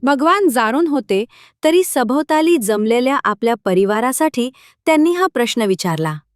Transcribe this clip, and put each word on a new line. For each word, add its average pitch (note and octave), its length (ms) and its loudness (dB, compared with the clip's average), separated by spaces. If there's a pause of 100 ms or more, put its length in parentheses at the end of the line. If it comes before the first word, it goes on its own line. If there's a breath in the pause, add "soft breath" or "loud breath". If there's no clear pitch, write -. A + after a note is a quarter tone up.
भगवान D#4 460 2
जाणून B3 380 0
होते, G#3 380 -2 (400 soft breath)
तरी E4+ 200 4
सभोवताली D4+ 760 0
जमलेल्या A3+ 680 0
आपल्या A3+ 300 -2 (100)
परिवारासाठी A#3 840 0 (360 soft breath)
त्यांनी D#4+ 260 4
हा F4+ 220 0
प्रश्न A#3+ 280 -2
विचारला. E3 520 -2 (220)